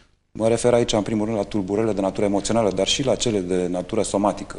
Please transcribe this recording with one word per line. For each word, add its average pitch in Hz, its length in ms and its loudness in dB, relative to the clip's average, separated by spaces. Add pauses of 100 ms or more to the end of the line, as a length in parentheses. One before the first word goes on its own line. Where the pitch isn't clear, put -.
(320)
Mă 113 160 -2
refer 117 260 2
aici, 120 200 2
în 107 80 2
primul 107 240 -2
rând, 110 120 -2
la 101 60 0
tulburările 101 500 0
de 95 80 -2
natură 95 240 0
emoțională, 101 460 2
dar 95 160 0
și - 180 0
la 113 100 2
cele 104 240 0
de 90 280 0
natură 90 360 -2
somatică. 98 560 -2